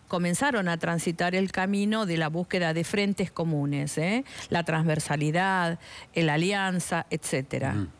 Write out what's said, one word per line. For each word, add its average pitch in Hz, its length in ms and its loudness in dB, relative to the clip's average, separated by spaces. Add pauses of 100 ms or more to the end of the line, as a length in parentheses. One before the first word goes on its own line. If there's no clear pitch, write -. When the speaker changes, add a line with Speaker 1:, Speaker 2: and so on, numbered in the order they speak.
Speaker 1:
comenzaron 185 640 0
a 170 80 0
transitar 170 580 0
el 190 160 2
camino 202 540 0
de 170 140 0
la 160 100 2
búsqueda 175 460 0
de 165 100 0
frentes 202 480 0
comunes, 147 640 0
¿eh? 196 300 0 (240)
La 170 140 2
transversalidad, 165 1120 2 (360)
la 160 200 4
alianza, 180 760 0
etcétera. 135 640 -2
Speaker 2:
Ujú. 101 120 -2 (140)